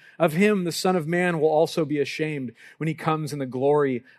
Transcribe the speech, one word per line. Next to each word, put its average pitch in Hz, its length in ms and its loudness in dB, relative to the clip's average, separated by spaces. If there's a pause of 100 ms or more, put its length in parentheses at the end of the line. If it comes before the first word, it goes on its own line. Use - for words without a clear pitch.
(160)
of 160 180 2
him 202 280 4
the 170 80 -2
Son 185 240 0
of 156 140 -2
Man 175 320 0
will 156 80 4
also 156 360 2
be 147 140 -2
ashamed 143 540 -4 (240)
when 151 100 -6
he 160 80 -2
comes 156 380 -4
in 143 80 -6
the 131 60 -6
glory 131 580 0 (140)